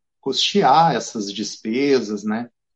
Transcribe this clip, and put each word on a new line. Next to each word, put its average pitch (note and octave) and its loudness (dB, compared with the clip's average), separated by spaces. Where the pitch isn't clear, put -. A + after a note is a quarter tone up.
custear D#3 2
essas G#2 -6
despesas, A2 -2
né? A2 -6